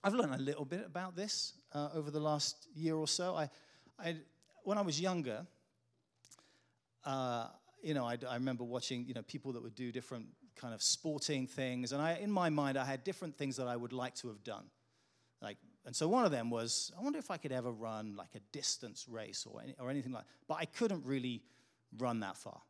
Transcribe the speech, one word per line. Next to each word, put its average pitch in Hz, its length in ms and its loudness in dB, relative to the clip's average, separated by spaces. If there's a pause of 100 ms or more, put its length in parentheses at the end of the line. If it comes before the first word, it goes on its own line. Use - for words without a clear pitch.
I've 196 100 4
learned 165 200 4
a 127 40 -2
little 143 280 0
bit 180 180 -4
about 180 320 -6
this, - 380 -4 (180)
uh, 147 220 -2
over 151 160 -2
the 151 100 0
last 151 540 2
year 160 220 2
or 156 120 2
so. 180 260 2
I, 151 140 2 (500)
I, 170 180 -2 (480)
when 202 120 4
I 208 60 4
was 160 180 2
younger, 170 460 2 (1600)
uh, 127 400 0 (360)
you 156 120 2
know, 131 100 4
I, 120 140 0 (100)
I 123 60 0
remember 123 280 2
watching, 123 440 -2
you 127 80 -4
know, 117 80 -4
people 135 320 -6
that 120 80 -4
would 113 120 -8
do 123 160 -2
different 120 360 -6 (280)
kind 117 200 -8
of 104 80 -4
sporting 143 640 2
things, 123 460 -2
and 143 100 2
I, 165 140 4
in 202 140 -2
my 180 200 6
mind, 143 260 4
I 131 80 2
had 135 200 -2
different 175 340 -4
things 135 180 0
that 127 100 0
I 120 80 2
would 120 200 -2
like 127 220 -2
to 123 120 -6
have 104 160 -10
done. 104 200 -6 (760)
Like, 104 160 -6 (300)
and 117 100 -6
so 156 100 4
one 226 200 6
of 170 40 8
them 117 200 2
was, 117 480 0
"I 196 40 -6
wonder 294 160 0
if 247 120 -8
I 175 80 -2
could 135 140 -4
ever 123 200 0
run, 110 420 -4
like, 90 200 -10
a 104 60 -12 (120)
distance - 560 -4
race 110 420 -6
or 110 120 -10
any, 131 160 -10
or 123 100 -4
anything 131 240 -2
like," 113 140 -6 (200)
but 156 120 0
I 165 80 0
couldn't 190 400 0
really 127 360 0 (540)
run 117 240 2
that 95 160 -2
far. - 340 -12